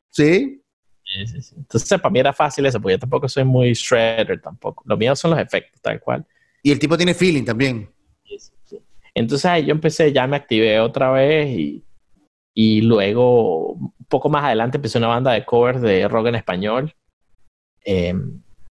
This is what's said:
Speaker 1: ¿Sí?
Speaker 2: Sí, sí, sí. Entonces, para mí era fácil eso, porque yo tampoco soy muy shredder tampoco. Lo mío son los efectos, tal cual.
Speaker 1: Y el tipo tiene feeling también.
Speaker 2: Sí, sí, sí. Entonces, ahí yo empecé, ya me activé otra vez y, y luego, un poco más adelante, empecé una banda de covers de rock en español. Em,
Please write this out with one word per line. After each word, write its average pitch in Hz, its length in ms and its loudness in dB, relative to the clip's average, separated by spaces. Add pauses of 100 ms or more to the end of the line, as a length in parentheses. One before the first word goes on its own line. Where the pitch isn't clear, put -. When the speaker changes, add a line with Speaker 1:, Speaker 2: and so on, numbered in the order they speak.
(100)
Speaker 1:
¿Sí? 190 520 2 (400)
Speaker 2:
Sí, 98 240 -12
sí, 120 160 -12
sí. - 140 -20
Entonces, 160 440 -2
para 131 120 0
mí 208 80 2
era 139 120 2
fácil 143 340 -2
eso, 123 140 -2
porque - 140 0
yo 123 60 0
tampoco 131 280 -4
soy 135 160 0
muy 127 280 2
shredder 113 680 0
tampoco. - 460 -12
Lo 104 100 -2
mío 117 200 0
son 170 160 -2
los 147 80 0
efectos, - 400 -6
tal 110 200 -6
cual. 127 240 -6 (380)
Speaker 1:
Y 143 80 4
el 139 80 2
tipo 147 180 0
tiene 175 180 2
feeling 175 300 0
también. 113 460 -4 (340)
Speaker 2:
Sí, 403 140 -18
sí, - 140 -20 (120)
sí. - 140 -20 (360)
Entonces, 123 300 -2
ahí 175 220 2
yo 147 60 0
empecé, 156 380 0
ya 127 160 0
me 139 100 -2
activé 110 440 2
otra 131 300 0
vez 147 400 2
y, 80 340 -6 (680)
y 110 260 4
luego, 110 920 2
un - 180 -10 (160)
poco 147 220 0
más 147 140 0
adelante, 127 340 0
empecé 139 180 -4
una 117 120 0
banda 123 240 0
de 107 120 0
covers 123 380 0
de 101 260 2
rock 110 200 0
en 120 80 -2
español. 107 580 -4 (920)
Em, 90 560 -4 (360)